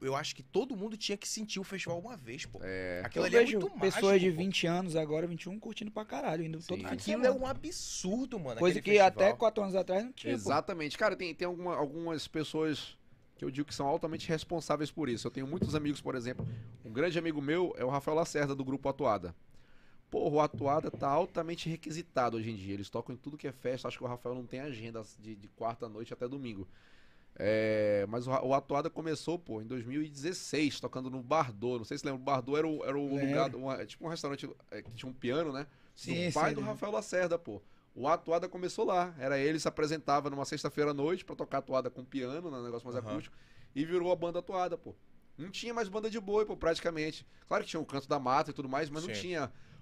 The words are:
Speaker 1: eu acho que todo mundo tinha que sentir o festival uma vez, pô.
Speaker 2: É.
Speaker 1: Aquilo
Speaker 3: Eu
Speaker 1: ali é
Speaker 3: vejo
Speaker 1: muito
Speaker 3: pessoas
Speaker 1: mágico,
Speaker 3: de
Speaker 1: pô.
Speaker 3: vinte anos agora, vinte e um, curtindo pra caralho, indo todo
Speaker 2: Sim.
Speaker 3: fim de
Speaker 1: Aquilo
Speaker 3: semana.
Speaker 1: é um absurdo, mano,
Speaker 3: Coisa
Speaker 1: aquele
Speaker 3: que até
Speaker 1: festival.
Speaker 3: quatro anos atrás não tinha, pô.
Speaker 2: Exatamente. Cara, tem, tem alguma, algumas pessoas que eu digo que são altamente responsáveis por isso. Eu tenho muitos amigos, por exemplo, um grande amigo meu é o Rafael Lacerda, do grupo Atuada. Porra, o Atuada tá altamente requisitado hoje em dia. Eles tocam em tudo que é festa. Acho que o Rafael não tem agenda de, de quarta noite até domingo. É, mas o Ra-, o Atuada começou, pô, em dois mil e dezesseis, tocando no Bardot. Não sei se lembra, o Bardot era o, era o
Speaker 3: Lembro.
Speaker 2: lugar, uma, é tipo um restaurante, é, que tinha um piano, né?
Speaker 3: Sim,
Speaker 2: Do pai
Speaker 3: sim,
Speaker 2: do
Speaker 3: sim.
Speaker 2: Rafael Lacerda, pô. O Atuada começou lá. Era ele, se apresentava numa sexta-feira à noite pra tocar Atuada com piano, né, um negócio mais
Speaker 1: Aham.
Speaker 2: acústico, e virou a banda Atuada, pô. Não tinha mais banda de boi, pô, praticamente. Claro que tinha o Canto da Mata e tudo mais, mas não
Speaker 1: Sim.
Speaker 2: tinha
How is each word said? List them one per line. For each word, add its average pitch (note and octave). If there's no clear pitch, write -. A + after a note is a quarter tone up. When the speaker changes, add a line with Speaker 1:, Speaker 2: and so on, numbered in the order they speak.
Speaker 1:
eu C3+
acho D3+
que -
todo C4
mundo G#3+
tinha G3+
que -
sentir G#3+
o F#3+
festival E3+
uma A3+
vez, B2+
pô. -
Speaker 2:
É. F#2
Speaker 1:
Aquilo -
Speaker 3:
Eu F#3
Speaker 1:
ali F3+
é -
Speaker 3:
vejo A#3
Speaker 1:
muito E4+
Speaker 3:
pessoas F#3+
Speaker 1:
mágico, G3
Speaker 3:
de F#3
Speaker 1:
pô. D3+
Speaker 3:
vinte F3+
anos E3+
agora, D#3+
vinte E3+
e F3+
um, G3
curtindo G#3+
pra G#3+
caralho, G#3+
indo D#3+
todo F3+
Speaker 2:
Sim. -
Speaker 3:
fim C4
de -
Speaker 1:
Aquilo A3
Speaker 3:
semana. B3+
Speaker 1:
é -
um C4
absurdo, B3+
mano, B2
Speaker 3:
Coisa F3+
Speaker 1:
aquele G#3
Speaker 3:
que G3+
até F#3
Speaker 1:
festival. G#3
Speaker 3:
quatro A3
anos F#3+
atrás F#3
não B3+
tinha, -
pô. -
Speaker 2:
Exatamente. D3+
Cara, G#3
tem, F3
tem F3
alguma, F3
algumas D#3
pessoas D#3
que C#3+
eu C#3+
digo C#3
que -
são C#3
altamente D#3+
responsáveis D3+
por D3+
isso. A#2
Eu -
tenho C3+
muitos D#3
amigos, D3
por C3+
exemplo, A#2+
um A2+
grande D#3
amigo E3
meu D#3+
é A#2+
o B2+
Rafael C#3+
Lacerda, D3
do C3+
grupo C3+
Atuada. G#2
Porra, D3+
o D3+
Atuada C#3+
tá C#3
altamente E3
requisitado D3+
hoje A2+
em A2+
dia. G2
Eles G2
tocam A#2+
em B2
tudo C#3+
que D3
é C3
festa. B2+
Acho A#2+
que B2+
o -
Rafael B2
não B2+
tem B2+
agenda A2+
de, A2
de G2+
quarta A2+
noite A2
até B2
domingo. B2
É, G#2+
mas A#2+
o C3
Ra-, C3+
o C3
Atuada C#3+
começou, D#3+
pô, A2
em A2
dois B2
mil C#3
e D#3
dezesseis, D3
tocando C3
no C3
Bardot. B2
Não A2
sei C#3+
se D3+
lembra, C3+
o C3
Bardot C3+
era D#3
o, D#3
era C3+
o C#3
Speaker 3:
Lembro. C#3
Speaker 2:
lugar, C3+
uma, C3
é -
tipo -
um -
restaurante, C#3+
é, -
que -
tinha C3
um -
piano, C#3
né? C#3
Speaker 3:
Sim, F3
Speaker 2:
Do -
pai D#3
Speaker 3:
sim, D3
Speaker 2:
do C#3+
Speaker 3:
sim. -
Speaker 2:
Rafael G#3
Lacerda, F3+
pô. G#2
O B2
Atuada F3
começou F3+
lá. F3+
Era C3+
ele, D3+
se D#3+
apresentava D3
numa C#3
sexta-feira D3
à -
noite D#3+
pra E3
tocar C#3
Atuada C3
com B2+
piano, C3+
né, C3+
um A#2+
negócio A#2
mais B2
Speaker 1:
Aham. A2
Speaker 2:
acústico, -
e C#3+
virou F3
a F3
banda E3+
Atuada, F3+
pô. -
Não F3
tinha A#3
mais A3+
banda G#3+
de G#3+
boi, G#3
pô, G3+
praticamente. D#3+
Claro G#3
que -
tinha E3
o C3+
Canto -
da D3
Mata C#3
e -
tudo C3+
mais, C#3+
mas D#3
não A2
Speaker 1:
Sim. G2+
Speaker 2:
tinha D#3+